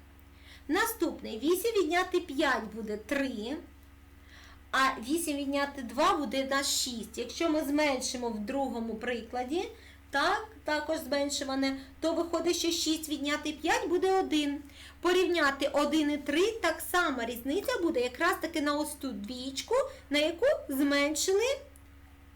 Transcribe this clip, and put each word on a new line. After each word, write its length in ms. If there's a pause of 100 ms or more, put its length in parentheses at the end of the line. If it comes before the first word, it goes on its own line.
(680)
Наступний. 720
Вісім 440
відняти 380
п'ять 440
буде 320
три, 600 (1120)
а 300
вісім 360
відняти 460
два 340
буде 280
в 60
нас 320
шість. 360
Якщо 320
ми 140
зменшимо 640
в 100
другому 560
прикладі, 760 (420)
так, 380 (160)
також 340
зменшуване, 800 (200)
то 120
виходить, 440
що 140
шість 380
відняти 440
п'ять 360
буде 240
один. 500 (380)
Порівняти 680
один 420
і 80
три 340
так 280
само 420
різниця 560
буде 220
якраз 400
таки 200
на 180
ось 160
ту 180
двічку, 640 (360)
на 80
яку 280 (220)
зменшили, 920 (760)